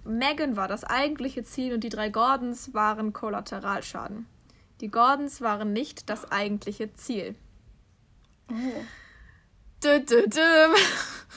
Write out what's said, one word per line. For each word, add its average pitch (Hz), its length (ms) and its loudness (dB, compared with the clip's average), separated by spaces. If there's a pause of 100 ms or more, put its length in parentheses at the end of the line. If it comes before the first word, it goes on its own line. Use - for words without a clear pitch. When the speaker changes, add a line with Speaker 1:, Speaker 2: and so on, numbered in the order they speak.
Speaker 1:
Megan 269 500 -2
war 190 100 -2
das 202 180 -6
eigentliche 262 600 -4
Ziel 254 300 -6
und 226 100 -4
die 233 60 -8
drei 214 180 -4
Gordons 247 640 0
waren 214 400 -2
Kollateralschaden. 202 1120 -8 (560)
Die 214 100 -8
Gordons 277 520 2
waren 208 320 -2
nicht - 340 -6
das 214 240 -8
eigentliche 208 600 -4
Ziel. 202 400 -8 (1160)
Speaker 2:
Oh. 233 40 -6 (1300)
Speaker 1:
Dü, 294 160 6
dü, 240 300 6
dü. 320 440 8 (600)